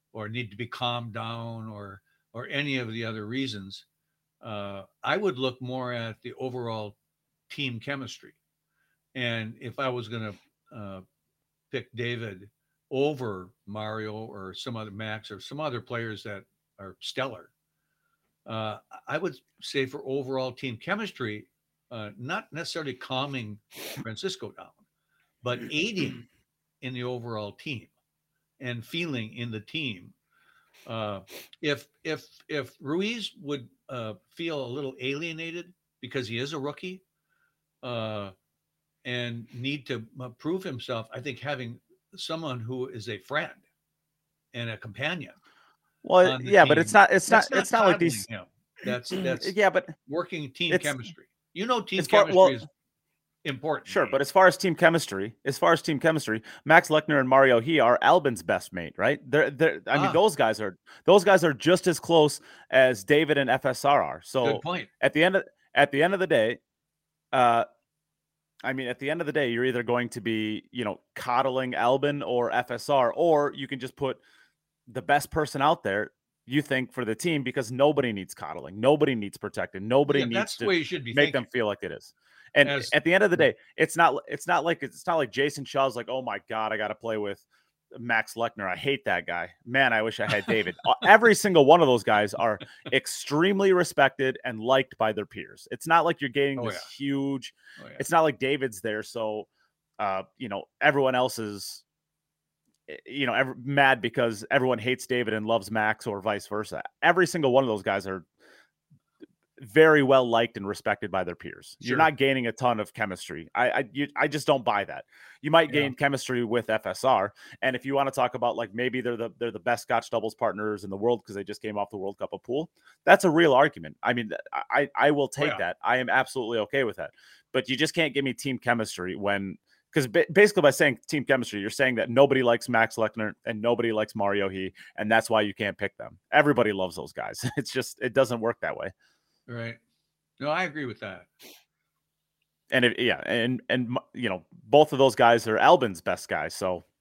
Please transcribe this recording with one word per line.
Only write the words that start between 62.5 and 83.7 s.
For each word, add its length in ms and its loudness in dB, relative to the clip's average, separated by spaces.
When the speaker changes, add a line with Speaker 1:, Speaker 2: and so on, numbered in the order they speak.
Speaker 2:
as 360 4
David 320 4
and 120 0
F 160 0
S 200 -2
R 180 4
are. 200 -6
So 300 0
Speaker 1:
Good 80 -4
point. 280 -8
Speaker 2:
at 120 2
the 100 4
end 140 4
of, 60 0
at 180 4
the 120 2
end 100 2
of 60 -2
the 80 0
day, 320 2
uh, 320 4
I 100 -4
mean, 140 -6
at 120 -6
the 100 -6
end 120 -4
of 60 -4
the 60 -6
day, 180 0
you're 140 0
either 180 -2
going 260 -2
to 120 -12
be, 500 -4
you 120 -8
know, 160 -6
coddling 600 -2
Albin 480 2
or 280 -2
F 200 -2
S 180 -8
R, 240 2
or 400 2
you 140 -10
can 120 -8
just 160 -12
put 240 -6
the 140 -10
best 280 2
person 320 -4
out 220 2
there, 280 -2
you 160 0
think, 280 -2
for 140 -6
the 80 -2
team, 300 -2
because 280 -6
nobody 400 2
needs 220 -8
coddling, 460 -12
nobody 340 4
needs 240 -6
protecting, 500 -8
nobody 320 4
Speaker 1:
Yeah, 60 0
Speaker 2:
needs 100 -4
Speaker 1:
that's 220 -4
the 80 -6
Speaker 2:
to 40 2
Speaker 1:
way 80 2
you 60 -2
should 200 -8
be 100 -10
Speaker 2:
make 200 4
them 100 -2
Speaker 1:
thinking. 80 -14
Speaker 2:
feel 160 0
like 160 -4
it 80 -8
is. 240 -16
And 120 8
Speaker 1:
As 260 -4
Speaker 2:
at 100 2
the 100 2
end 100 6
of 60 4
the 80 2
Speaker 1:
Yeah. 140 6
Speaker 2:
day, 60 -10